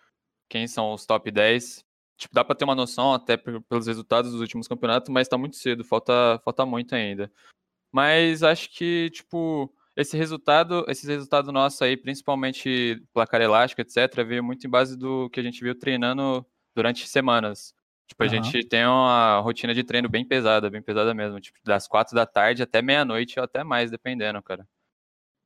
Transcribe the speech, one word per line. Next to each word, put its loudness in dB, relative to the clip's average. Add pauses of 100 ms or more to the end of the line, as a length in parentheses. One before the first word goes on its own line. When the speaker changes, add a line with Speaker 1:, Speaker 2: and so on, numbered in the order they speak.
(500)
Speaker 1:
quem -6
são -4
os -12
top 0
dez. 2 (420)
Tipo, -16
dá 6
pra -2
ter -2
uma 0
noção 0
até 0
pe-, -12
pelos -4
resultados -2
dos -6
últimos -8
campeonatos, -2
mas 0
tá 0
muito -8
cedo, -4
falta, 2
falta -2
muito -6
ainda. -6 (600)
Mas 2
acho 2
que, -2
tipo, -6 (220)
esse -2
resultado, 2
esses -8
resultados 0
nossos 0
aí, 2
principalmente -4 (120)
placar 2
elástico, 4
et -8
cetera, 0
veio -4
muito -8
em -10
base 2
do -4
que -8
a -4
gente -10
viu -4
treinando -2 (300)
durante -2
semanas. -2 (320)
Tipo, -14
a 4
Speaker 2:
Aham. 0
Speaker 1:
gente -4
tem 2
uma 6
rotina -2
de 0
treino -2
bem -2
pesada, 2
bem -8
pesada 0
mesmo. -8
Tipo, -20
das 0
quatro 0
da 2
tarde 2
até 0
meia-noite -2
ou -4
até -6
mais, -2
dependendo, -6
cara. -12 (800)